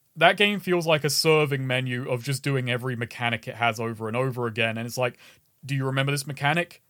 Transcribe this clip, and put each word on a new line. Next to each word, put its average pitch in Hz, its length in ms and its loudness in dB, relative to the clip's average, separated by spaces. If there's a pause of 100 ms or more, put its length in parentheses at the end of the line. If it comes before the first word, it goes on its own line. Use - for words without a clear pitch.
(160)
that 175 200 6
game 208 240 2
feels 175 260 2
like 156 180 4
a 147 60 0
serving 143 560 2
menu 127 440 -2
of 123 120 -2
just 135 200 -4
doing 131 280 0
every 123 260 -4
mechanic 117 520 -4
it 120 60 -10
has 117 260 0
over 113 280 -6
and 110 80 -4
over 123 300 -2
again, 113 300 -2
and 117 100 -6
it's 120 120 -8
like, 127 180 -2 (480)
"Do 135 100 -4
you 135 120 -2
remember 135 260 0
this 143 140 -4
mechanic? 147 640 -2